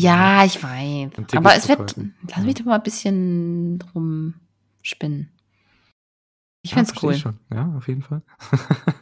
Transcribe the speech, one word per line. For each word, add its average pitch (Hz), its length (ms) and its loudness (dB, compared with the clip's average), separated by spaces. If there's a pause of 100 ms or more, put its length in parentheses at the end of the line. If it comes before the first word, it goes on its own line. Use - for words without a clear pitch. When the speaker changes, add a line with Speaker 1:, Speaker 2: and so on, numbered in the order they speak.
Speaker 1:
Ja, 185 360 6
Speaker 2:
ne? 196 40 8
Speaker 1:
ich 185 160 0
weiß. 139 560 -6
Speaker 2:
Und - 180 -4
Speaker 1:
Aber 170 200 8
es - 120 2
wird, 277 120 4
Speaker 2:
Ticketsverkäufen. 104 360 -8 (120)
Speaker 1:
lass 170 180 -10
mich - 40 0
Speaker 2:
Ja. 269 100 0
Speaker 1:
doch 233 60 -10
mal 240 100 2
ein 214 80 0
bisschen 175 960 -2 (160)
rumspinnen. 156 1400 -8 (1300)
Ich - 100 -12
Speaker 2:
Ja, - 40 -6
Speaker 1:
find's 240 160 2
Speaker 2:
versteh - 160 -4
Speaker 1:
cool. - 80 2
Speaker 2:
ich 151 60 -2
schon. 110 180 -6 (120)
Ja, 135 240 -4
auf 131 120 -8
jeden 131 160 -6
Fall. 147 180 -8 (300)
<laughs> - 500 -2